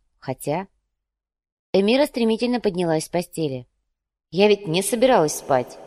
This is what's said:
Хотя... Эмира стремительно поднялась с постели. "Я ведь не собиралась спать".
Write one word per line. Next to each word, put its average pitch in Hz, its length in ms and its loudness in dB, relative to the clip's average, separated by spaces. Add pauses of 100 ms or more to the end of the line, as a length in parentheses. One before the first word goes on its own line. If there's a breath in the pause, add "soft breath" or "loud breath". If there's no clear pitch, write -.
(180)
Хотя... 147 500 -6 (1040)
Эмира 226 340 2
стремительно 233 540 -2
поднялась 165 440 -2
с - 40 -12
постели. 156 580 -6 (640)
"Я 196 180 4
ведь 202 180 0
не 170 160 0
собиралась 226 540 2
спать". 127 500 -2